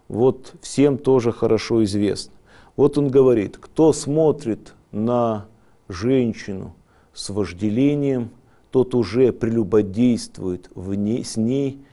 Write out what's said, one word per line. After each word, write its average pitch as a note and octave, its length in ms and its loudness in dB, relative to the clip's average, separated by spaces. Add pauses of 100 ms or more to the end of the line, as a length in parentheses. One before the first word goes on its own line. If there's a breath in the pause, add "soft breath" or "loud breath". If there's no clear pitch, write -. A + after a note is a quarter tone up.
Вот A#2+ 540 0
всем C#3 360 0
тоже B2 340 2
хорошо A2 520 0
известно. G2+ 500 -2 (440 soft breath)
Вот C#3+ 200 2
он C#3+ 120 2
говорит: B2 480 4
"Кто - 340 2
смотрит D3 840 -2 (180)
на A2+ 560 -2 (420 soft breath)
женщину G#2+ 840 -2 (400 soft breath)
с - 160 -14
вожделением, A2+ 1000 -2 (420 soft breath)
тот B2+ 240 0
уже A#2 380 2
прелюбодействует G#2+ 1400 -2
в F#2 180 -8
ней, G2+ 320 -4
с - 100 -12
ней C3 580 -2